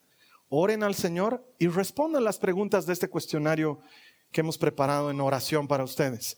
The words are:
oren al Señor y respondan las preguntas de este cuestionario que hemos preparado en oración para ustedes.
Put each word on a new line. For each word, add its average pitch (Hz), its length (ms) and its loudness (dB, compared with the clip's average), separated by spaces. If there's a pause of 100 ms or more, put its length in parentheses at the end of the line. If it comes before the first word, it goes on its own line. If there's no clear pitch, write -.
(480)
oren 202 340 2
al 202 140 0
Señor 196 500 -2 (140)
y 165 80 4
respondan 247 560 0
las 208 160 0
preguntas 190 460 0
de 180 80 0
este 185 160 -2
cuestionario 156 720 -2 (520)
que 165 80 0
hemos - 160 -4
preparado 143 540 0
en 139 100 -4
oración 139 460 0
para 135 180 0
ustedes. 127 520 -4